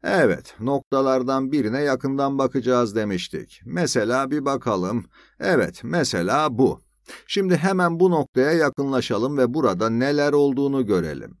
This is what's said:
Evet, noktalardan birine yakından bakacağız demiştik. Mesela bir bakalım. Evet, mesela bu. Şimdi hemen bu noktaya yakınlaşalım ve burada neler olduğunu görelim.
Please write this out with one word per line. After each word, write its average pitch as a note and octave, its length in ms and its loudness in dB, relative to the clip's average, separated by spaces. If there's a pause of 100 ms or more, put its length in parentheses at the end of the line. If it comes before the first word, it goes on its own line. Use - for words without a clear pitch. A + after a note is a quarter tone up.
Evet, C#3+ 580 0
noktalardan C3+ 920 -2
birine B2+ 280 -2
yakından C#3 580 -2
bakacağız B2 580 0
demiştik. F#2+ 680 -6
Mesela C3 680 -2
bir D3 140 -4
bakalım. A2 600 -2 (360)
Evet, E3 440 0
mesela B2+ 760 -2
bu. G#2 220 2 (460)
Şimdi F#3 300 0
hemen F3 440 0
bu F#3 100 6
noktaya D3 420 2
yakınlaşalım C#3 840 0
ve B2 160 2
burada A2 360 2
neler C#3+ 420 2
olduğunu C#3 540 2
görelim. D#2 540 -2